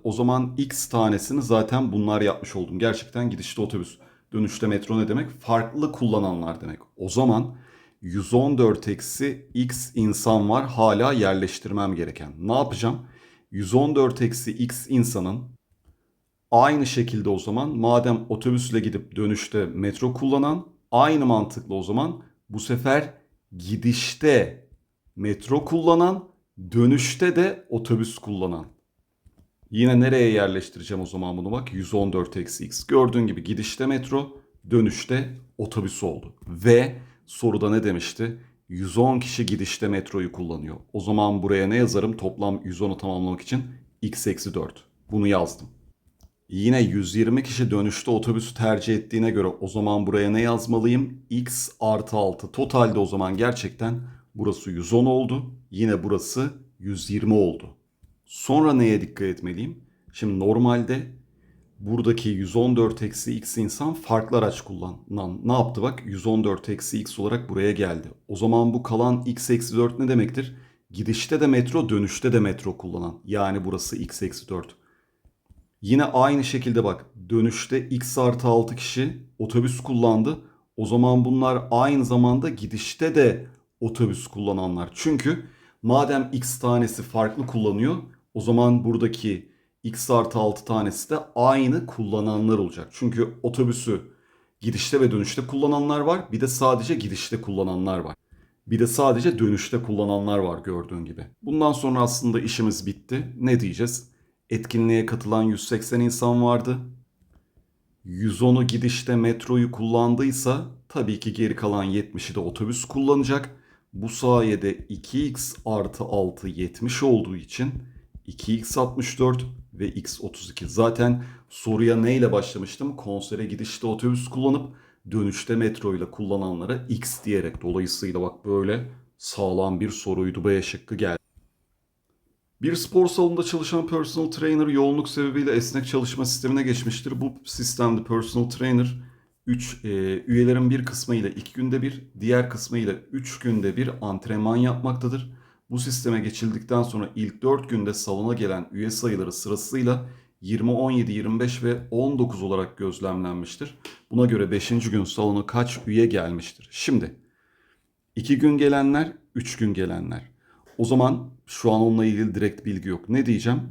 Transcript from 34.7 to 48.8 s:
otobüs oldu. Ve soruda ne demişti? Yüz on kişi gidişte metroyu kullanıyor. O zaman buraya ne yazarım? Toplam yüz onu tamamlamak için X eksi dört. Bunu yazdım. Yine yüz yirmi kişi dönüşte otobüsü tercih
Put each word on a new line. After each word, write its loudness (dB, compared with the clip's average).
otobüs -4
oldu. -6
Ve 4
soruda 0
ne 2
demişti? -4
Yüz -4
on 4
kişi -4
gidişte -4
metroyu -4
kullanıyor. -10
O -4
zaman 2
buraya 2
ne 2
yazarım? 2
Toplam -4
yüz -8
onu -2
tamamlamak -4
için -4
X -4
eksi -4
dört. -8
Bunu 2
yazdım. 0
Yine 4
yüz 2
yirmi 4
kişi -2
dönüşte 0
otobüsü 0
tercih 0